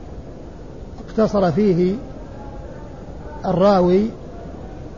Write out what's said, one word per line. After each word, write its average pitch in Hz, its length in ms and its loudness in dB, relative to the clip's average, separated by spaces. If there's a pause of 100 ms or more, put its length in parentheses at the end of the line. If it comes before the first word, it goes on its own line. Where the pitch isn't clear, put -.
(1080)
اقتصر 196 440 4
فيه 185 420 4 (1500)
الراوي 190 640 6 (880)